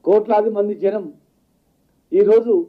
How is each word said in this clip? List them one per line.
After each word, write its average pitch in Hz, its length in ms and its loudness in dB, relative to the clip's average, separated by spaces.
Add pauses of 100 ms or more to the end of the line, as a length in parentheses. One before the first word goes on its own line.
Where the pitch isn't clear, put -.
కోట్లాది 214 520 0
మంది 208 260 -2
జనం 196 220 -4 (1040)
ఈరోజు 214 420 2 (160)